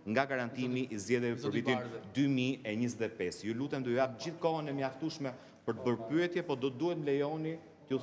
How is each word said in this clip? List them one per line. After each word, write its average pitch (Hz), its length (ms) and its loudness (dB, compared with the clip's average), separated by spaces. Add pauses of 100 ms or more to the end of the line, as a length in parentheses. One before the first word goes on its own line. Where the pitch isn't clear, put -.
(100)
nga 127 160 4
garantimi 127 640 -2
i 107 80 -4
zgjedhjeve 120 400 2
për 113 160 -2
vitin 123 280 2 (340)
dy 139 100 6
mijë 131 400 2
e 107 140 0
njëzet 113 260 0
e - 80 -2
pesë. 90 320 -2
Ju 113 80 0
lutem, 139 300 -2
do 120 80 2
ju 123 80 4
jap 127 180 2
gjithë 165 240 -6
kohën 160 280 2
e 139 40 -2
mjaftueshme 139 560 -2 (320)
për 113 140 -2
të - 80 -8
bërë 113 240 2
pyetje, 175 340 2
po 143 160 0
do 135 120 2
duhet 160 280 0
më 151 140 -2
lejoni 156 400 0 (340)
t'ju 131 160 0